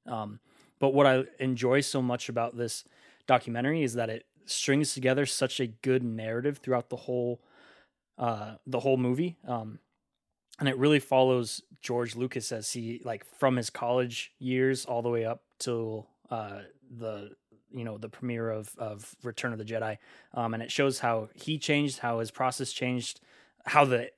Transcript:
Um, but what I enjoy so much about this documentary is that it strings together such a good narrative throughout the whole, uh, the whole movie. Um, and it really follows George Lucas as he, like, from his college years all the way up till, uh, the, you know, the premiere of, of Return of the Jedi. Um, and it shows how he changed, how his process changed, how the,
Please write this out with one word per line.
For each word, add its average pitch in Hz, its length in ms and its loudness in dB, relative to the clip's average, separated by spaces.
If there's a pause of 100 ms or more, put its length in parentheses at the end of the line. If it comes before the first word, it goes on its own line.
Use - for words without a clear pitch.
Um, 107 340 -6 (380)
but 139 160 4
what 139 120 8
I 131 180 6 (140)
enjoy 127 440 2
so 135 180 -2
much 123 300 -2
about 120 260 -2
this 120 280 -6 (420)
documentary 127 560 2
is 120 120 0
that 117 140 0
it 113 160 -8 (220)
strings 143 480 2
together 131 320 2
such - 340 -2
a 127 60 0
good 127 360 0
narrative 117 560 -2
throughout 123 300 0
the 123 80 -6
whole, 123 460 -2 (760)
uh, 110 360 -4 (120)
the 131 140 -2
whole 135 160 4
movie. 131 400 0 (100)
Um, 110 320 -6 (800)
and 143 100 0
it 131 100 -2
really 147 200 6
follows 131 640 2 (200)
George 120 340 -4
Lucas 127 360 -4
as 110 200 -6
he, 117 320 -8
like, 117 200 -6
from 131 320 2
his 117 140 -2
college 123 680 -2
years 127 480 0
all 120 160 -2
the 120 80 0
way 117 140 0
up 113 180 -4 (160)
till, 113 500 -4 (220)
uh, 101 300 -8 (340)
the, 107 360 -8 (420)
you 120 120 -8
know, 110 120 -8
the 110 140 -10
premiere 117 400 -4
of, 110 260 -8
of 107 460 -10
Return 120 300 -4
of 110 60 -6
the 107 60 -8
Jedi. 110 320 -4 (380)
Um, 117 180 0
and 113 100 -4
it 120 80 -10
shows 139 280 2
how 113 360 0
he 156 240 -4
changed, 143 420 0
how 117 180 -2
his 113 120 -4
process 127 400 -2
changed, 123 500 -4 (440)
how 147 220 6
the, 120 320 0